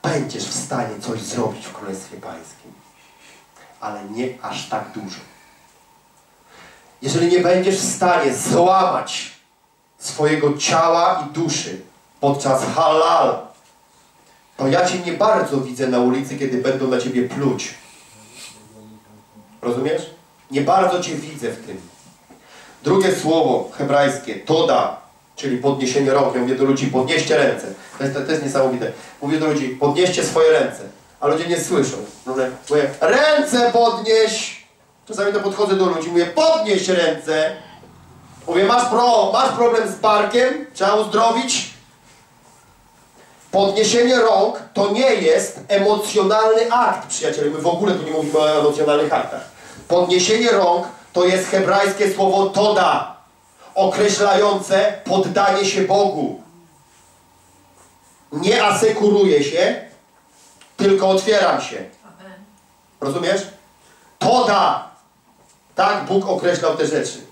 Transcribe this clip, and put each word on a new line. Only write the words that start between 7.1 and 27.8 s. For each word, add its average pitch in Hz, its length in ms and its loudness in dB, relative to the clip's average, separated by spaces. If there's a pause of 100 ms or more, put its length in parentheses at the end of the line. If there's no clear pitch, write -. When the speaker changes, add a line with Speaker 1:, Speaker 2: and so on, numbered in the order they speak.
Speaker 1:
nie 180 120 4
będziesz 185 360 2
w - 200 -6
stanie 160 380 2
złamać - 1000 0 (680)
swojego 147 600 -2
ciała 165 680 2
i 147 80 -14
duszy 151 480 -4 (380)
podczas 139 420 0 (140)
halal, 156 640 2 (1160)
to 135 100 -2
ja 175 180 2
Cię 180 140 -2
nie 170 140 -6
bardzo 185 440 0
widzę 127 300 -4
na 123 120 0
ulicy, 135 380 0
kiedy 127 200 -2
będą 135 300 -2
na 123 140 0
Ciebie 123 280 -2
pluć. - 440 -4 (1900)
Rozumiesz? 120 480 -4 (420)
Nie 139 100 0
bardzo 180 400 2
Cię 156 140 -8
widzę 117 360 -10
w - 140 -16
tym. 101 160 -16 (1000)
Drugie 190 320 2
słowo - 640 0
hebrajskie, 139 580 0
toda, - 680 0 (340)
czyli 127 220 -4
podniesienie 131 560 0
rąk. 139 220 2
Ja 123 60 0
mówię 131 140 0
do 135 100 0
ludzi: 135 220 0
„Podnieście 156 500 0
ręce”. - 300 0 (300)